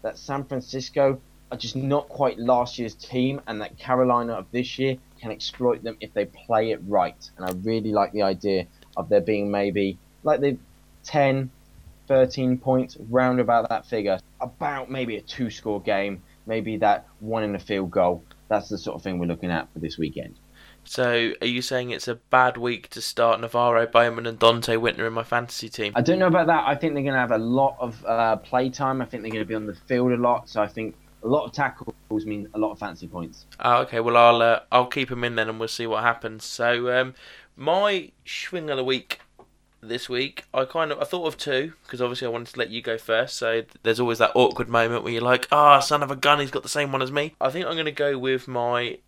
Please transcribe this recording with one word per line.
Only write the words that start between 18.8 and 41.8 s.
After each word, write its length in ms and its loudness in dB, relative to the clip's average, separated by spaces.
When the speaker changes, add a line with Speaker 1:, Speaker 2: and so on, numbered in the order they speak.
Speaker 1:
of 60 -14
thing 160 -6
we're 80 -2
looking 240 -4
at 220 -4
for 60 -14
this 200 -8
weekend. 360 -6
Speaker 2:
So, 540 0
are 60 -2
you 160 -2
saying 280 -4
it's 180 -6
a 80 -4
bad 420 2
week 320 -4
to 100 -14
start 400 2
Navarro 460 2
Bowman 400 2
and 120 -8
Dante 380 6
Whitner 300 0
in 80 -4
my 100 -4
fantasy 460 -6
team? 260 -6
Speaker 1:
I 60 2
don't 160 2
know 80 4
about 220 4
that. 180 4
I 80 2
think 180 -2
they're 100 -2
gonna 140 0
have 160 2
a 60 2
lot 400 0
of, 260 -8
uh, 320 2
play 320 -2
time. 320 -4
I 60 -4
think 160 -12
they're 100 -8
gonna 140 -4
be 80 -6
on 120 -6
the 80 -10
field 380 0
a 60 2
lot. 320 0
So 100 -4
I 60 2
think 280 -8
a 40 -6
lot 200 2
of 60 -14
tackles 720 -6
mean 260 -8
a 60 -8
lot 140 0
of 60 -14
fantasy 300 -12
points. 380 -12
Speaker 2:
Oh, 180 4
okay. 220 -2
Well, 180 4
I'll, 240 8
uh, 180 4
I'll 160 4
keep 240 -6
'em 140 -4
in 120 -4
then, 120 -2
and 100 -8
we'll 100 -6
see 180 -6
what 160 -2
happens. 420 -2
So, 500 0
um, 200 0
my 560 0
swing 420 -8
of 80 -2
the 80 -2
week 360 -4
this 280 -10
week, 440 -6
I 140 0
kind 260 -4
of, 80 -6
I 40 0
thought 220 -4
of 120 -6
two, 340 -2